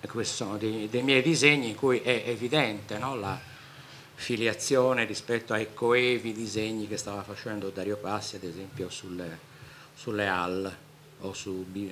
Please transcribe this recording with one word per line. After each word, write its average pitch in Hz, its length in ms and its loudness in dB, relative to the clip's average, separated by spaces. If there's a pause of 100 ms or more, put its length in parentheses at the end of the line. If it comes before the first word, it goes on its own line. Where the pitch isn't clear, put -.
E - 20 -8
questi 107 300 -2
sono 104 220 -2
dei, 107 320 0
dei 120 120 2
miei 131 200 6
disegni 143 480 6
in 104 60 -4
cui 127 240 4
è 120 260 2
evidente, 113 720 0
no, 131 180 -2
la 98 240 -2 (720)
filiazione 120 920 2
rispetto 113 480 -2
ai 110 180 0
coevi 120 640 2
disegni 110 520 -2
che 104 120 -4
stava 101 240 -6
facendo 101 480 -6
Dario 95 260 -2
Passi, 104 400 -4
ad 92 80 -10
esempio, 92 460 -8
sulle, 87 480 -8 (560)
sulle 104 320 0
Halles 92 480 0 (460)
o 98 120 -6
su, 95 320 -6 (280)